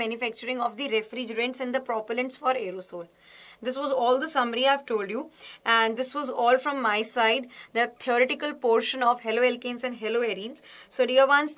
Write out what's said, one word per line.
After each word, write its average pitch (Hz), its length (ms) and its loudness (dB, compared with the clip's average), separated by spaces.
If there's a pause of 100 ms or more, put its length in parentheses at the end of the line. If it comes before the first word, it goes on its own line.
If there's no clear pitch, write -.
manufacturing 233 640 -4
of 220 100 -6
the 277 160 -4
refrigerants 233 720 -4
and 247 120 -2
the 262 120 -4
propellants 240 540 -4
for 262 120 2
aerosol। 180 540 -8 (600)
This 254 120 -4
was 285 140 -2 (100)
all 254 160 4
the 311 80 -4
summary 247 400 0
I've 277 220 2
told 202 200 -2
you, 247 140 -6 (400)
and 226 320 2
this 254 220 -4
was 277 120 -2
all 247 360 4
from 277 140 -2
my 214 300 2
side, 240 380 2 (240)
the 233 140 0 (180)
theoretical 262 500 0 (120)
portion 240 360 2
of 240 240 2
haloalkanes 240 560 0
and 247 220 -6
haloarenes। 220 580 -4 (260)
So, 254 180 0
dear 262 200 6
ones, 294 320 4